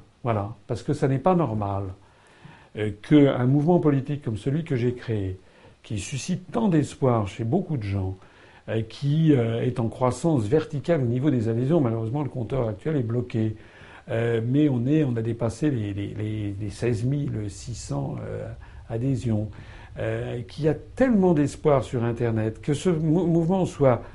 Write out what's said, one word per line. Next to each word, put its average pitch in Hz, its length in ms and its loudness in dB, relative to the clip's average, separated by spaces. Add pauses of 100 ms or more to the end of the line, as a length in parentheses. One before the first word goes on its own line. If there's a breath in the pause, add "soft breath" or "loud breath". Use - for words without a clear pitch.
(240)
Voilà. 107 300 -2 (140)
Parce 120 160 -6
que 147 100 -2
ça 147 140 0
n'est 135 120 2
pas 185 160 4
normal, 104 480 0 (920 loud breath)
euh, 107 140 -2 (160)
qu'un 139 380 8
mouvement 147 340 4
politique 139 420 2
comme 110 160 -4
celui 147 260 -2
que 143 120 -2
j'ai 120 180 2
créé, 101 460 -4 (440 soft breath)
qui 104 160 -6
suscite - 520 -6
tant 226 160 0
d'espoir 127 600 2
chez 113 160 -8
beaucoup 156 340 0
de 107 60 -4
gens, 98 320 -4 (540 loud breath)
euh, 110 120 0
qui, 147 520 2
euh, 117 280 2
est 123 180 -2
en 113 80 0
croissance 123 580 0
verticale 156 560 0
au 123 40 0
niveau 127 240 0
des 120 180 0
adhésions. 131 340 2
Malheureusement, 113 420 -2
le 123 60 -4
compteur 123 380 -4
actuel 127 280 -4
est 131 80 0
bloqué. 110 520 -2 (540 loud breath)
Euh, 117 340 0
mais 143 260 2
on 120 160 0
est, 156 180 2
on 123 120 0
a 117 60 -2
dépassé 117 500 -2
les, 104 220 -4
les, 101 220 -6
les, 107 440 -4
les 104 100 -6
seize 117 340 -2
mille 131 440 -4
six 104 280 -12
cents, 139 480 -8
euh, 107 240 -8 (420 loud breath)
adhésions. 117 600 -2 (480 loud breath)
Euh, 120 440 -4
qu'il 143 240 -6
y - 20 6
a 151 60 4
tellement 190 600 2
d'espoir 143 500 2
sur 117 200 -2
Internet, 113 580 0
que 151 120 0
ce 139 160 0
mou-, 165 380 2
mouvement 170 380 2
soit 127 360 4 (120 loud breath)